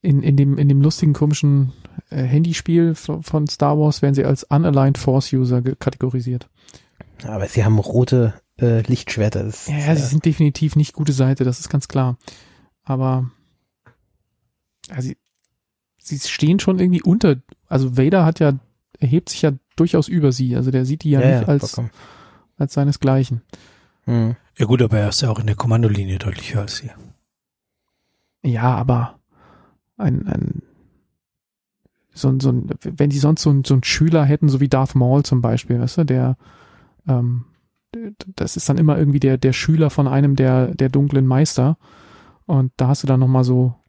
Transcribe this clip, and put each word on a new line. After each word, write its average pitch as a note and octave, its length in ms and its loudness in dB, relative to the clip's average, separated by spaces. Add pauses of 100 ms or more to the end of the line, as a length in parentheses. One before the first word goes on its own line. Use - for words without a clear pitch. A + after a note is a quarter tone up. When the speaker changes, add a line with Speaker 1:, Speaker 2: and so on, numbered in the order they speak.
Speaker 1:
In, C#3 220 2
in C#3+ 140 2
dem, C#3 220 2
in C#3+ 100 2
dem C#3 120 4
lustigen, D3+ 320 2
komischen, C#3+ 600 0 (380)
äh, C#3 120 -4
Handyspiel E3 720 0
von, D#3 300 -10
von D3+ 240 -2
Star D3 300 0
Wars D3+ 220 2
werden C#3 140 2
sie C#3 100 0
als C#3 200 0
Unaligned C#3+ 520 2
Force C3+ 360 0
User B2+ 280 0
ge-, C3 160 -4
kategorisiert. B2+ 720 -4 (760)
Speaker 2:
Aber G#2 220 -6
sie A2+ 160 0
haben G#2+ 160 4
rote, A#2+ 540 2 (260)
äh, A#2 220 2
Lichtschwerter. A2 600 -2
Das G#2+ 240 -10
Speaker 1:
Ja, D3 100 -6
Speaker 2:
ist, D3 120 -4
Speaker 1:
ja, D#3+ 80 2
sie D3 60 0
Speaker 2:
äh, C3+ 40 -2
Speaker 1:
sind C#3+ 180 -2
definitiv D3+ 520 0
nicht D3+ 160 0
gute D3 200 -2
Seite, C3 300 0
das B2 160 -2
ist - 100 -14
ganz C#3+ 200 -4
klar. B2+ 280 -2 (680)
Aber, C3 460 -2 (1600)
ja, C3+ 140 -10
sie, B2+ 140 -10 (840)
sie - 220 -10
stehen E3+ 400 0
schon F#3+ 180 0
irgendwie F3+ 240 0
unter, F3 340 2 (320)
also C3 300 -2
Vader E3 260 4
hat D#3+ 140 0
ja, D3 140 2 (480)
erhebt D3 300 0
sich - 120 -6
ja D#3 80 2 (240)
durchaus E3 320 2
über D3+ 240 2
sie. B2 240 -2
Also B2 160 0
der C3 140 0
sieht C#3+ 180 -6
die D3+ 80 -2
ja C#3 100 4
Speaker 2:
Ja, B2 60 4 (120)
Speaker 1:
nicht A2+ 40 0
Speaker 2:
ja, G#2 60 -4
Speaker 1:
als, C#3+ 240 0
Speaker 2:
vollkommen. A#2+ 180 -8 (680)
Speaker 1:
als C#3 160 -4
seinesgleichen. C3+ 680 -2 (600)
Speaker 2:
Hm. A#2 320 -2 (200)
Speaker 3:
Ja B2 100 -2
gut, A#2 140 2
aber A2 180 2
er G#2 100 0
ist - 140 -4
ja B2 80 0
auch A2 100 -4
in G#2+ 60 -2
der G#2+ 100 0
Kommandolinie G#2 600 0
deutlich - 360 -8
höher G#2+ 80 -2
als G2+ 160 -10
sie. A#2 120 -14 (1500)
Speaker 1:
Ja, A#2+ 320 0
aber A#2+ 440 -2 (800)
ein, E3 300 -2
ein, - 340 -6 (1500)
so - 140 -2
ein, C3+ 120 0
so C3+ 100 2
ein, B2 200 -4 (120)
wenn D3 280 0
die C#3+ 80 0
sonst D3 240 2
so D#3 80 2
ein, C#3 140 2
so C#3 100 2
ein B2+ 100 2
Schüler D#3+ 400 2
hätten, D3+ 240 2
so C3 120 0
wie C#3 80 2
Darth C3 260 0
Maul C3 300 2
zum B2 180 0
Beispiel, A#2+ 380 -2
weißt B2 180 -4
du, E3 60 2
der, C3 320 0 (720)
ähm, B2 360 -2 (920)
das - 200 -6
ist E3 120 -8
dann C#3+ 100 2
immer D3+ 180 2
irgendwie D3 240 2
der, C3 180 0
der C3 140 2
Schüler D#3 380 0
von C#3+ 180 0
einem C#3 280 2
der, B2+ 380 2
der C3+ 140 0
dunklen C#3 380 2
Meister. C3 520 2 (680)
Und C3+ 300 0
da B2+ 120 0
hast C#3 140 0
du - 60 -6
dann C3 120 4
nochmal C3 240 4
so B2 300 2 (140)